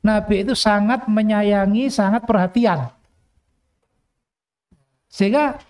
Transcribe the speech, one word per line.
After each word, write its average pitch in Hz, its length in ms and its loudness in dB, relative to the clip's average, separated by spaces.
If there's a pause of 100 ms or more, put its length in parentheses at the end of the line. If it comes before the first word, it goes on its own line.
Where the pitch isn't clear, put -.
Nabi 208 400 0
itu 262 80 -2
sangat 214 560 0
menyayangi, 208 800 0
sangat 214 400 -2
perhatian. 185 640 0 (2250)
Sehingga 262 480 0 (120)